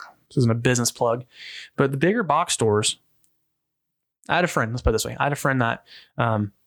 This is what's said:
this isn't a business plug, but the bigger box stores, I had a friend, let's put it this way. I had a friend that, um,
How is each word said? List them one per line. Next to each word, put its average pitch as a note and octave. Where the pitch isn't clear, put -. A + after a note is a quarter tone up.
this -
isn't A#2
a A2+
business A#2+
plug, B2
but C#3
the C#3
bigger F#3+
box D#3
stores, G#2+
I D#3
had F3
a E3
friend, A#2
let's B2
put B2
it -
this A2
way. A#2+
I C3+
had C#3+
a C#3+
friend C3+
that, A#2
um, A2